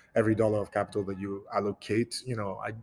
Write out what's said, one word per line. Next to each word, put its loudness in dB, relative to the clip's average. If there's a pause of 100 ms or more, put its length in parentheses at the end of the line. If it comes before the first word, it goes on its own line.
(160)
every 6
dollar 4
of -4
capital 0
that -6
you -6 (100)
allocate, 0
you -6
know, -6
I, -6